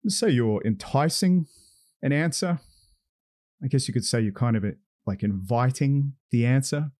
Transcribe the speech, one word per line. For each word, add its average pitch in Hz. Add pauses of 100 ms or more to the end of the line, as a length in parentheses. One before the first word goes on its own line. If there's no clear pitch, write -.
let's 202
say 233
you're 117
enticing 160 (540)
an 135
answer. 165 (1040)
I 139
guess 131
you 110
could 120
say 120
you're 107
kind 117
of, 101 (420)
like, 98
inviting 123 (180)
the 117
answer. 135